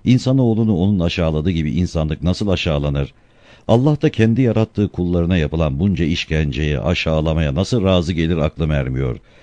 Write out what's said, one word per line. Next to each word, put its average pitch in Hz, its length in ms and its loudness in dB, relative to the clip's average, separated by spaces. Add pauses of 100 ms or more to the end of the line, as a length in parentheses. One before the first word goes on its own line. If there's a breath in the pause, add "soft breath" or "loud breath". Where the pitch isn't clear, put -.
insanoğlunu 120 720 2
onun 95 240 2
aşağıladığı 82 500 0
gibi 80 220 -2
insanlık 78 500 -2
nasıl 92 260 0
aşağılanır? 73 680 -2 (540 soft breath)
Allah 139 340 2
da 156 80 2
kendi 113 320 2
yarattığı 107 460 0
kullarına 87 480 0
yapılan 76 440 0
bunca 87 240 0
işkenceye, 76 760 -2
aşağılamaya 80 760 0
nasıl 95 300 0
razı 90 280 2
gelir 82 240 0
aklım 78 340 -2
ermiyor. 65 480 -2 (240 soft breath)